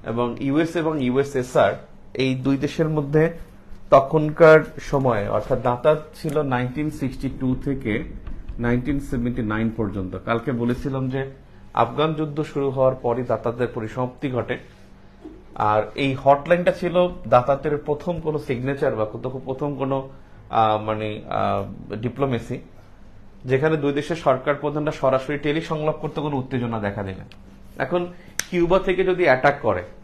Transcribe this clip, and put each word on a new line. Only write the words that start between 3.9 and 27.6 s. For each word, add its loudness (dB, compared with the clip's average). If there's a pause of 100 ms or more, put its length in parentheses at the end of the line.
সময়ে, 2
অর্থাৎ 0
দাঁতাত 2 (220)
ছিল 0
নাইনটিন -2
সিক্সটি -4 (100)
টু 0
থেকে -2 (560)
নাইনটিন 0
সেভেন্টি -4
নাইন 0
পর্যন্ত। -4 (100)
কালকে -2
বলেছিলাম -2
যে -4 (420)
আফগান 0
যুদ্ধ -4
শুরু -2
হওয়ার 2
পরই -2
দাঁতাতের -2
পরিসমাপ্তি -6
ঘটে। -2 (1000)
আর 2 (120)
এই 0
হটলাইনটা 4
ছিল 0 (200)
দাঁতাতের 4
প্রথম -4
কোনো -4
সিগনেচার -2
বা 0
কোথাও -8
প্রথম -4
কোনো, -2 (400)
আহ, 4
মানে, -4
আহ, -2
ডিপ্লোমেসি, -4 (840)
যেখানে 2
দুই 0
দেশের -2
সরকার 0
প্রধানরা -2
সরাসরি 0
টেলি 0
সংলাপ -2
করতে -6
কোনো -2
উত্তেজনা -2
দেখা -4
দিলেন। -10 (520)